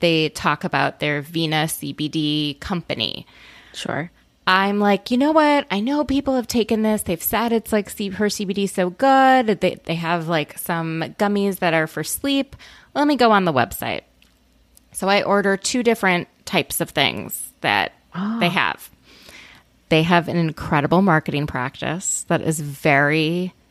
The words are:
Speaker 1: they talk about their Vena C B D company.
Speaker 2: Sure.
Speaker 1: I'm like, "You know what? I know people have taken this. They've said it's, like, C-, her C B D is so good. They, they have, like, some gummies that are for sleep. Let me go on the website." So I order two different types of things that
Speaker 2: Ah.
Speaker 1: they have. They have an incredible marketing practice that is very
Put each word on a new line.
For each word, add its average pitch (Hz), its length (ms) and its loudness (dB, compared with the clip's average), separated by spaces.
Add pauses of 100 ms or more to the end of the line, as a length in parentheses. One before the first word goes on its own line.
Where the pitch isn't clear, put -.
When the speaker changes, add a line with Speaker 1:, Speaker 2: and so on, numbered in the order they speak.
Speaker 1:
they 160 300 2
talk - 340 -4
about 139 360 -2
their 147 220 -2
Vena 160 460 -2
C 139 260 -8
B 151 140 -6
D 151 520 -2
company. - 680 -6 (460)
Speaker 2:
Sure. - 380 -6 (340)
Speaker 1:
I'm 196 360 2
like, 202 320 2
"You 247 60 2
know 285 120 2
what? 294 400 4
I 196 80 -2
know 277 260 -2
people 269 300 -2
have 247 140 -2
taken 220 340 0
this. 214 220 0
They've 170 180 -4
said 226 300 -2
it's, 220 200 -2
like, 208 160 0
C-, 196 220 -8
her 202 180 -2
C 202 160 -4
B 185 80 -4
D 196 120 -2
is 190 80 -4
so 180 180 0
good. 262 560 6 (140)
They, 185 240 0
they 165 100 -4
have, 165 320 -2
like, 160 320 -2
some 160 600 -4
gummies 202 420 0
that 170 140 2
are 160 120 2
for 156 160 -8
sleep. 277 540 -4 (360)
Let 285 140 2
me 294 100 4
go 233 140 6
on 196 140 4
the 165 80 2
website." - 500 -2 (880)
So - 180 -4
I 202 140 4
order 196 340 2
two 247 280 -2
different 190 420 2 (180)
types - 360 -2
of 165 100 -4
things - 600 -4 (100)
that 101 320 0 (220)
Speaker 2:
Ah. 208 260 -4
Speaker 1:
they 175 100 2
have. 139 400 -2 (1000)
They 160 120 4
have 170 260 2
an - 80 -4
incredible 160 680 0
marketing 156 440 2
practice 139 840 -6
that 170 140 0
is 156 160 -2
very 151 960 0 (160)